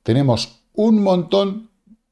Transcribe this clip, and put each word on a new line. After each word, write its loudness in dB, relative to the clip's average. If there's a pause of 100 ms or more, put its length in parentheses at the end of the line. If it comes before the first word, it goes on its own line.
tenemos -2 (140)
un 2
montón, -2 (400)